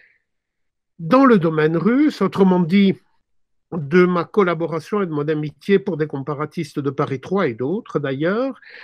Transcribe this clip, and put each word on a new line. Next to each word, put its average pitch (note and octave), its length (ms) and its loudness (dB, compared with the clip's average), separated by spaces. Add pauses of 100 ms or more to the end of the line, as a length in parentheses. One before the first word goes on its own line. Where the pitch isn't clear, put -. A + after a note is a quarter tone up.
(1000)
dans B3+ 260 4
le A#3 140 6
domaine D#3+ 360 2
russe, A#3 460 2
autrement F#3 380 2
dit, F#3+ 400 2 (720)
de E3 340 2
ma F3 200 0
collaboration E3+ 760 -2
et F#3+ 60 -4
de D#3+ 40 -10
mon D3 160 -4
amitié D3+ 520 -2
pour F#3+ 180 -4
des D3+ 100 -2
comparatistes D3+ 720 -8
de C#3+ 120 -4
Paris C3+ 280 -4
trois F#3 280 -2
et A#2+ 80 -4
d'autres D#3 440 -6
d'ailleurs. E3 600 -4 (240)